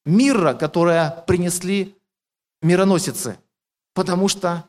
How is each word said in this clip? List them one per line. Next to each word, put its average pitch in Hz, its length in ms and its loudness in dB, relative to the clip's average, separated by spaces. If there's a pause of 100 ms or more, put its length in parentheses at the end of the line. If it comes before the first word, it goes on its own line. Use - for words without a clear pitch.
мирра, 202 480 2
которая 165 760 0
принесли 180 680 -2 (640)
мироносицы, 170 760 0 (560)
потому 185 360 0
что 180 400 -6